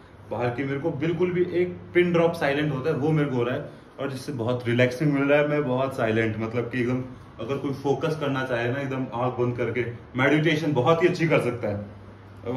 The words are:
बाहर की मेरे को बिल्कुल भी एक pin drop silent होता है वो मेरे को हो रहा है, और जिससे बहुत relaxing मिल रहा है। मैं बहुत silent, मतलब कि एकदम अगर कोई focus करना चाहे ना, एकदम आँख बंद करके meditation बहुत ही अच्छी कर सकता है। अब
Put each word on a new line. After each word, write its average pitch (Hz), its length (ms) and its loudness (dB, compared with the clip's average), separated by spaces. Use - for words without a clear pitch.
बाहर 117 200 -2
की 135 140 -4
मेरे 139 160 -4
को 165 180 -2
बिल्कुल 175 340 0
भी 175 120 2
एक 180 220 -2
pin 175 180 4
drop 165 220 4
silent 147 380 0
होता 131 180 -2
है 143 60 0
वो 147 140 2
मेरे 147 200 4
को 127 60 -2
हो 120 60 2
रहा 123 120 0
है, - 140 -6
और 135 100 -4
जिससे 127 240 -8
बहुत 120 340 -2
relaxing 127 440 2
मिल 139 120 2
रहा 143 140 6
है। 147 100 2
मैं 147 160 0
बहुत 131 320 -2
silent, 110 420 0
मतलब 113 320 -4
कि 127 100 -2
एकदम 127 220 0
अगर 139 180 -4
कोई 143 160 -4
focus 143 460 0
करना 131 240 -2
चाहे 120 280 -2
ना, 139 80 -4
एकदम 131 340 -4
आँख 123 240 -2
बंद 123 180 0
करके 120 280 -2
meditation 151 540 4
बहुत 165 300 4
ही 170 60 6
अच्छी 160 200 0
कर 139 120 4
सकता 117 280 -2
है। 101 320 -6
अब 123 100 -4